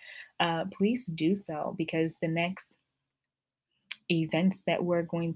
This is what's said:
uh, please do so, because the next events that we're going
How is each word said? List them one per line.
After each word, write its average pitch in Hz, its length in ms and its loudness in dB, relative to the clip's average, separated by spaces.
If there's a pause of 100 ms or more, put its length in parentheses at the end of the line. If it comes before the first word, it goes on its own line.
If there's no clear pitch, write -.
(400)
uh, 170 320 0
please 233 360 2
do 160 280 2
so, 151 420 -4
because 160 400 0
the 170 100 -2
next 170 460 2 (1400)
events 165 560 2
that 170 180 0
we're 175 200 0
going 170 320 -4